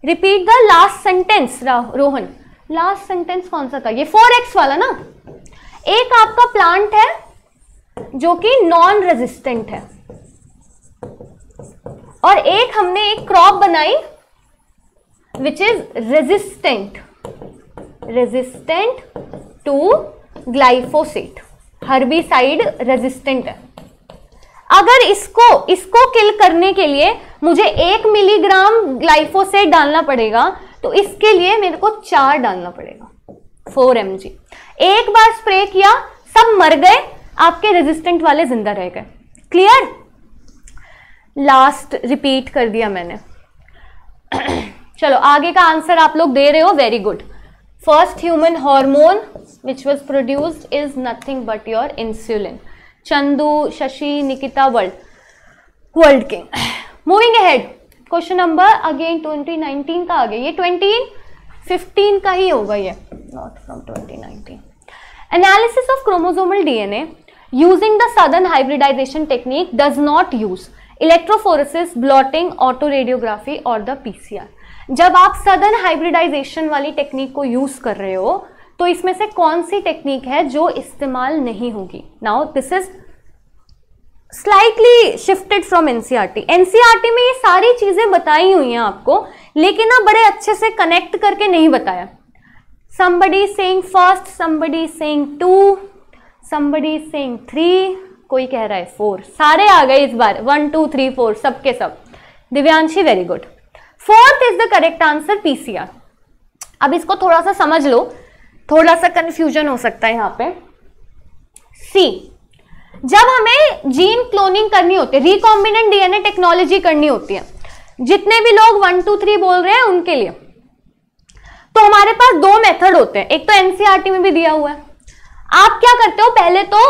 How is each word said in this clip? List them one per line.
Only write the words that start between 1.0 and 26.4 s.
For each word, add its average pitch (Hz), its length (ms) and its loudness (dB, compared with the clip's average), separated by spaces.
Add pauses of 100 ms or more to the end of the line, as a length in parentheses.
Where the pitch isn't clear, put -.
sentence, 359 580 -2
रा-, 240 320 -4
रोहन। 269 320 -2 (440)
लास्ट 370 300 -4
सेंटेंस 359 460 -8
कौन 285 200 -8
सा 269 120 -10
था? 233 100 -6
ये 240 140 -6
फ़ोर 480 380 4
एक्स - 140 -8
वाला 277 200 0
ना। 494 280 -4 (840)
एक 480 240 -2
आपका 453 320 4
प्लांट 415 500 0
है 453 260 2 (960)
जो 330 200 0
कि 440 280 0
नॉन 349 400 2
रेजिस्टेंट 247 680 -4
है, - 320 -18 (2250)
और 370 140 4
एक 415 400 -2
हमने 403 340 -2
एक - 160 -10
क्रॉप 339 260 6
बनाई 330 420 0 (1400)
which 269 240 -6
is 427 180 -2 (360)
resistant, 277 840 -4 (1200)
resistant 262 800 -4 (720)
to 320 360 0 (440)
glyphosate, 254 880 -2 (520)
herbicide 277 880 -2
resistant 262 680 -4
है। - 140 -16 (1080)
अगर 440 360 6
इसको, 415 600 2
इसको 466 440 2
किल 427 200 2
करने 381 420 2